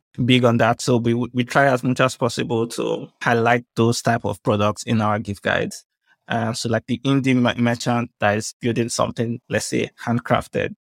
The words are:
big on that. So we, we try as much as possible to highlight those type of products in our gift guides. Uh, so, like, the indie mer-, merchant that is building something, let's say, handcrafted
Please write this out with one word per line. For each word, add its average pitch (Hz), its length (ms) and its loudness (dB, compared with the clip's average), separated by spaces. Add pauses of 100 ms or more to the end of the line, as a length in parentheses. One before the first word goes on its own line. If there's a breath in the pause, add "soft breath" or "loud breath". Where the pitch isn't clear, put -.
(240)
big 123 200 4
on 117 120 4
that. 117 240 2
So 135 160 2
we, 117 180 2
we 123 300 -2
try 139 220 2
as 127 180 2
much 127 160 0
as 131 160 2
possible 120 520 -2
to 113 380 -4 (160)
highlight 120 440 2 (100)
those 117 260 2
type 117 220 0
of 101 180 -4
products 104 400 0
in 117 180 0
our 107 200 0
gift 101 220 -8
guides. - 420 -4 (420)
Uh, 113 280 -4
so, - 140 -6
like, 113 200 -2
the 120 160 -2
indie 135 320 2
mer-, 123 200 2
merchant 120 640 0
that 104 180 2
is - 240 -6
building 117 280 -2
something, 117 600 -2
let's 110 180 -2
say, 113 240 -4 (140)
handcrafted - 720 -2 (200)